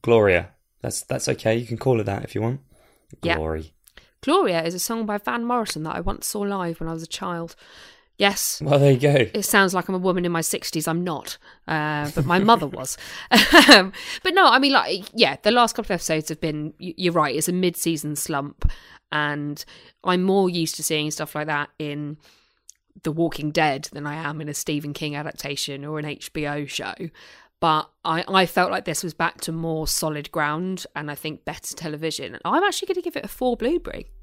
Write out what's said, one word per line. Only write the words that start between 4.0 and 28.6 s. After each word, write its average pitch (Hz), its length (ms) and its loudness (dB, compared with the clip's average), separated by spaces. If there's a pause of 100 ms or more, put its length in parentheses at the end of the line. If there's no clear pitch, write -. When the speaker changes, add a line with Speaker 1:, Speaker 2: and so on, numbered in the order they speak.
Speaker 2:
Gloria 262 400 2
is 170 120 -4
a 180 40 -8
song 226 280 -4
by 208 120 -4
Van 233 260 -4
Morrison 233 380 -2
that 160 140 -6
I - 40 -6
once 190 260 -4
saw 214 140 -6
live 190 400 -4
when 160 80 -6
I 165 40 -6
was 165 100 -8
a 165 40 -14
child. 170 480 -8 (640)
Yes. - 480 -2
Speaker 1:
Well, 147 140 4
there 143 140 8
you 123 80 4
go. 139 340 4
Speaker 2:
It 208 100 -2
sounds 196 300 4
like 175 140 -2
I'm 190 60 -2
a 185 40 0
woman 180 260 0
in 175 60 0
my 165 100 0
sixties. - 460 -4
I'm 165 160 0
not. 165 340 -6 (300)
Uh, 151 480 -2
but 151 100 0
my 175 140 4
mother 208 280 4
was. - 300 -8 (340)
<laughs> 240 60 6 (360)
Um, 190 200 8 (300)
but 370 120 0
no, 370 120 8
I 247 120 8
mean, 277 140 4
like, 190 320 2 (100)
yeah, 143 280 4
the 214 80 4
last 240 240 4
couple 220 120 -6
of 208 60 -2
episodes 160 360 -2
have 160 120 -8
been, 151 380 -4
y-, 180 180 -12
you're 175 180 0
right, 151 200 2
it's 156 140 -2
a 175 40 0
mid-season 170 600 0
slump. 143 560 -2 (400)
And 147 540 -2 (400)
I'm 185 180 2
more 190 280 4
used 170 260 -2
to 160 60 -8
seeing 151 280 -2
stuff - 240 -8
like 151 120 -4
that 147 320 -2
in 147 400 -8 (840)
The 160 80 -2
Walking 156 400 -2
Dead 151 400 0
than 147 140 -10
I 147 80 -8
am 156 260 -8
in 151 80 -10
a 143 60 -10
Stephen 147 380 -6
King 147 240 -8
adaptation 143 680 -8
or 151 140 -8
an 151 60 -6
H - 280 -12
B 151 140 -6
O 147 200 -6
show. - 280 -8 (640)
But 156 320 2 (140)
I, 165 240 -2
I 190 180 4
felt 180 240 0